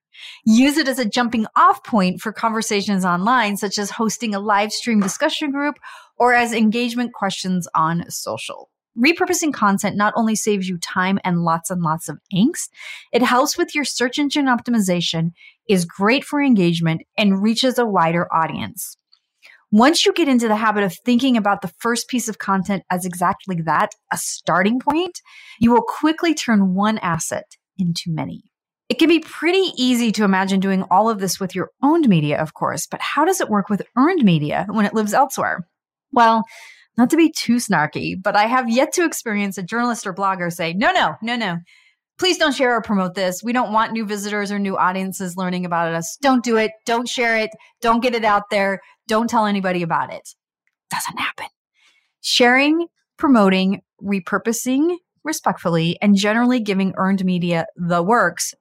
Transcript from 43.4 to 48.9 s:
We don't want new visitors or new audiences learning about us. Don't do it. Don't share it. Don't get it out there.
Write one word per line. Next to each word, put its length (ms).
We 100
don't 200
want 180
new 140
visitors 460
or 80
new 180
audiences 580
learning 300
about 260
us. 300
Don't 220
do 120
it. 160
Don't 240
share 280
it. 120
Don't 200
get 140
it 80
out 280
there. 300